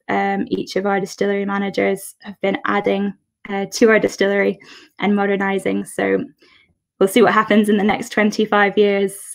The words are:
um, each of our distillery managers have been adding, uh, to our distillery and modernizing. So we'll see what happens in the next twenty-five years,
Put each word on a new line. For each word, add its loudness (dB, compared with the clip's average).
um, -2
each -6
of -2
our 0
distillery -2
managers -4
have -14
been -2
adding, -2
uh, -6
to 4
our 6
distillery 0
and 0
modernizing. -2
So -2
we'll 4
see 2
what 4
happens 4
in 4
the 2
next -2
twenty-five 2
years, 2